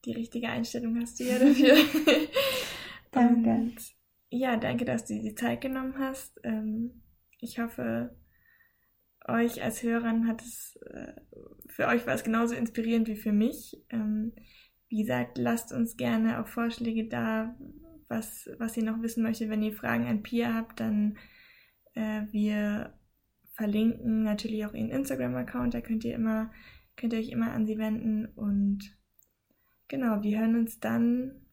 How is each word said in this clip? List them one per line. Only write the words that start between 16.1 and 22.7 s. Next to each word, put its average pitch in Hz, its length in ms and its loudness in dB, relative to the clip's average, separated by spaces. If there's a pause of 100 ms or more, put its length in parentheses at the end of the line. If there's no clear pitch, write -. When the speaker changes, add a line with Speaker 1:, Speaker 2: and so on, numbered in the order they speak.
Speaker 1:
auch 226 80 -6
Vorschläge 233 600 -2
da, 226 460 -2 (540)
was, - 400 -6 (100)
was 226 180 -4
ihr 226 80 0
noch 226 180 -2
wissen 226 200 -2
möchtet. 220 280 0
Wenn 214 120 0
ihr 214 120 -2
Fragen 233 320 0
an 214 160 0
Pia 233 320 -2
habt, 226 260 -6
dann, 214 380 2 (760)
äh, 214 360 -4
wir 208 680 -2 (600)